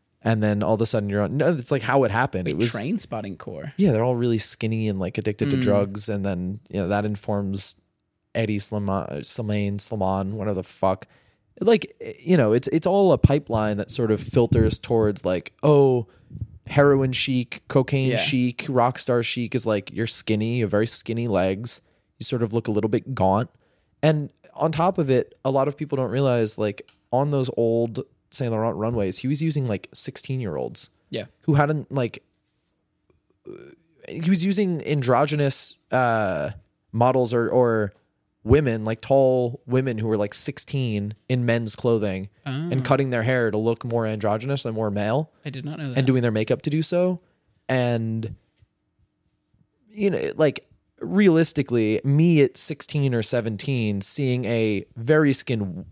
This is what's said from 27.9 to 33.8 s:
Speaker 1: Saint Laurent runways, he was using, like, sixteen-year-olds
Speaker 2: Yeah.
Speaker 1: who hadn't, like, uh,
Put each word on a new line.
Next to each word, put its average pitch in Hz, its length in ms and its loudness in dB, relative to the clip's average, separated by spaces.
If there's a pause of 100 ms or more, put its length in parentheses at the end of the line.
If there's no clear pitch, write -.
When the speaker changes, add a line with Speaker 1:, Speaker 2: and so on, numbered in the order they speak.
Speaker 1:
Saint 120 200 -4
Laurent 110 260 -2
runways, 107 400 -2
he 127 100 -6
was 143 140 -2
using, 147 240 -2
like, 104 260 -4
sixteen-year-olds 95 1000 -6 (180)
Speaker 2:
Yeah. 110 160 -8 (160)
Speaker 1:
who 151 140 2
hadn't, 147 360 0
like, 131 300 -4 (1300)
uh, - 40 -16 (540)